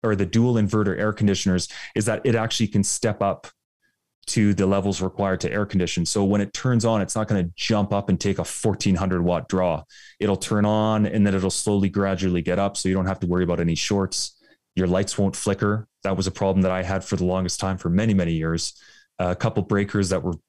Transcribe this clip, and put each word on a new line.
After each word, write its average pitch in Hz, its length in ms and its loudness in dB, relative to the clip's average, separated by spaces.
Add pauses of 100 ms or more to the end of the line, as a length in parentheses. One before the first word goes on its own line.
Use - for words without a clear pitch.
or 107 100 2
the 95 120 0
dual 117 280 2
inverter 104 440 2
air 107 160 0
conditioners 95 520 2 (280)
is 107 100 0
that 107 200 -2
it 123 100 2
actually 113 340 0
can 104 160 2
step - 380 -2
up 98 240 -2 (800)
to 104 280 2
the 95 120 2
levels 98 360 0
required 95 380 -2
to 87 120 -4
air 101 140 -2
condition. 90 400 0
So 101 180 0
when 101 160 2
it 101 140 -4
turns 120 300 0
on, 113 180 2
it's 90 120 -6
not 107 140 -4
gonna 92 280 0
jump 104 360 0
up 101 160 -2
and 92 100 2
take 98 200 -2
a 85 60 -4
fourteen - 500 0
hundred 90 280 0
watt 87 260 0
draw. 90 340 0 (360)
It'll 101 180 0
turn 104 280 0
on, 107 400 2
and 101 220 2
then 98 80 2
it'll 95 160 0
slowly, 98 400 0
gradually 95 500 0
get 90 180 -2
up. 101 180 -2
So - 120 -4
you 92 60 2
don't 92 120 0
have 95 140 -4
to 90 60 -2
worry 90 180 2
about 85 160 -2
any 85 140 0
shorts. - 680 -2 (360)
Your 92 100 0
lights 92 320 0
won't 98 180 0
flicker. 104 500 -2 (180)
That 95 120 -2
was 92 100 -2
a 92 40 -4
problem 95 320 2
that 92 100 2
I 92 100 -2
had 92 220 -4
for - 120 -4
the 87 80 0
longest 90 360 -2
time, 95 160 -2
for 87 140 -4
many, 104 240 4
many 87 180 2
years. 82 480 -2 (380)
Uh, 90 100 0
a 90 80 0
couple 110 260 -2
breakers 101 460 0
that 90 140 0
were 87 120 -2 (140)